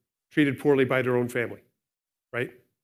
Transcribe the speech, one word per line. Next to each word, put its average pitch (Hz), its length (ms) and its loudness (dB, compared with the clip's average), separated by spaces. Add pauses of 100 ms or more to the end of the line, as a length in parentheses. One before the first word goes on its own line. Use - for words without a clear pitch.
(340)
treated 139 260 2
poorly 139 240 4
by 131 180 0
their 123 140 0
own 120 140 0
family, 113 320 -6 (680)
right? 120 200 -6 (320)